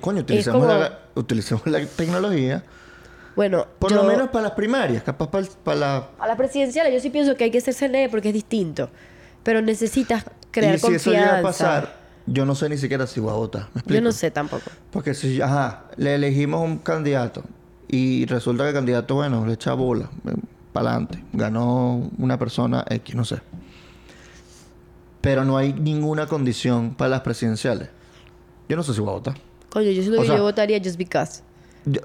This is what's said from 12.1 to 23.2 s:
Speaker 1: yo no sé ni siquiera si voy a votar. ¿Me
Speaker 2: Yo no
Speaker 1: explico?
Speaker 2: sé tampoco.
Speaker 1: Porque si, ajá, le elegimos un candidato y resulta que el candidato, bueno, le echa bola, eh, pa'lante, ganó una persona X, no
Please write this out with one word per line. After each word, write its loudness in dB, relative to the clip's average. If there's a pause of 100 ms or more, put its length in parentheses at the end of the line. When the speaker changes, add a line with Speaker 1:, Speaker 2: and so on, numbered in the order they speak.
Speaker 1:
yo 0
no 2
sé -2
ni -2
siquiera -2
si -6
voy -2
a -2
votar. -4
¿Me -6
Speaker 2:
Yo 2
no 2
Speaker 1:
explico? 0
Speaker 2:
sé -2
tampoco. -6 (220)
Speaker 1:
Porque -4
si, -2
ajá, -2 (100)
le 0
elegimos 0
un -2
candidato -2 (460)
y 2
resulta 0
que 0
el -2
candidato, 0
bueno, 0
le 0
echa -4
bola, -2 (180)
eh, -4 (400)
pa'lante, -2
ganó 0
una 0
persona -2
X, -6
no 0